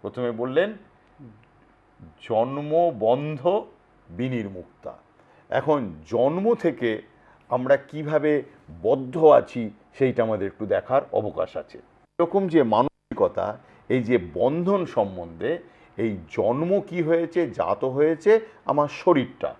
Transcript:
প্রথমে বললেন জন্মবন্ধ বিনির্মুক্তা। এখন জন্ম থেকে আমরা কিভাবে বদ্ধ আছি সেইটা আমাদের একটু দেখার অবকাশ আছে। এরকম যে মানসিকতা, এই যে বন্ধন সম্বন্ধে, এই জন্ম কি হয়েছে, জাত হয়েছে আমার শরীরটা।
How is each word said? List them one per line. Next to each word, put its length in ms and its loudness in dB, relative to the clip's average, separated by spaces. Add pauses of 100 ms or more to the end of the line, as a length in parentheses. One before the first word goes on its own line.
প্রথমে 280 -6
বললেন 420 -2 (1500)
জন্মবন্ধ 1400 0 (460)
বিনির্মুক্তা। 880 -8 (500)
এখন 440 -2 (140)
জন্ম 480 0
থেকে 480 -2 (460)
আমরা 280 2
কিভাবে 640 2 (400)
বদ্ধ 420 0
আছি 460 6 (280)
সেইটা 240 2
আমাদের 240 -2
একটু 200 -8
দেখার 360 0 (100)
অবকাশ 440 -4
আছে। 220 -12
এরকম 680 -2
যে 140 4
মানসিকতা, 960 0 (300)
এই 140 2
যে 160 2 (160)
বন্ধন 520 0
সম্বন্ধে, 720 -4 (380)
এই 200 -4 (140)
জন্ম 500 0
কি 220 -6
হয়েছে, 480 0
জাত 340 -2
হয়েছে 560 2 (240)
আমার 240 0
শরীরটা। 720 0